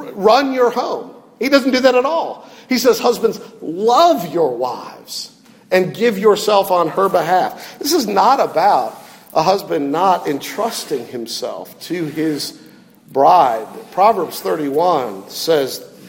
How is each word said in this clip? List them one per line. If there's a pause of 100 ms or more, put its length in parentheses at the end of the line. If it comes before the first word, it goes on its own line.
(140)
run
your
home." (240)
He
doesn't
do
that
at
all. (180)
He
says,
"Husbands, (220)
love
your
wives (360)
and
give
yourself
on
her
behalf."
This
is
not
about (360)
a
husband
not
entrusting
himself
to
his (520)
bride. (240)
Proverbs
thirty-one
says (240)